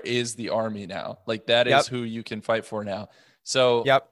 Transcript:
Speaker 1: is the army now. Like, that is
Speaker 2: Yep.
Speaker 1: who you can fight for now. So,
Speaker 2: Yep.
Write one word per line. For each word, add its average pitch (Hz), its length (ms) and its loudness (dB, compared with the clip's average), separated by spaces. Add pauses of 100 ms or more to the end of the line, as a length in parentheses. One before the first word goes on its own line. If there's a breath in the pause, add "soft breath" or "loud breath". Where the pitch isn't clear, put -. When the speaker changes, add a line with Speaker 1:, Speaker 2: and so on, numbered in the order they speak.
Speaker 1:
is 117 340 -2
the 117 120 -6
army 107 380 -4
now. - 400 -10
Like, 113 200 -4
that 120 200 4
is 123 60 2
Speaker 2:
Yep. 139 140 4
Speaker 1:
who 123 180 -6
you 113 180 -8
can 107 180 -10
fight 113 240 0
for 107 200 -8
now. 98 240 -8 (340 soft breath)
So, 123 420 2
Speaker 2:
Yep. 135 280 4